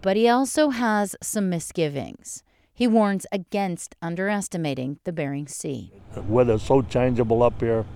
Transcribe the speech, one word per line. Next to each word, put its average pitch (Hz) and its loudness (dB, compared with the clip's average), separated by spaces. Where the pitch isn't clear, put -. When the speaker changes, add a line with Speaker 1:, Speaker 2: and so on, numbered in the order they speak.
Speaker 1:
But 190 2
he 226 6
also 269 4
has 214 0
some 196 -2
misgivings. 147 -4
He 247 2
warns 208 2
against 196 -4
underestimating 170 -4
the 180 -6
Bering 143 -6
Sea. 123 -10
Speaker 2:
The 95 -8
weather's 110 4
so 135 4
changeable 120 2
up 113 2
here 113 0